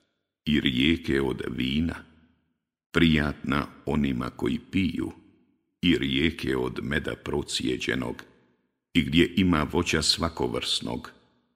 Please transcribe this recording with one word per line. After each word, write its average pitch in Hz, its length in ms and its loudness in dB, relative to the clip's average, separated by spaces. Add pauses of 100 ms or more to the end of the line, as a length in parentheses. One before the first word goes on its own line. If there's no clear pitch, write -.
(460)
i 73 140 4
rijeke 69 640 2
od 65 260 -2
vina, 65 480 -2 (960)
prijatna 76 760 2 (200)
onima 67 440 -2
koji - 300 -4 (120)
piju, - 400 -2 (680)
i 85 160 4
rijeke 67 600 0
od 64 260 -4
meda 69 300 -2 (100)
procijeđenog, 62 1000 -4 (720)
i 82 100 4
gdje 76 320 4
ima 85 360 4
voća 80 300 0
svakovrsnog, 62 1120 -2 (440)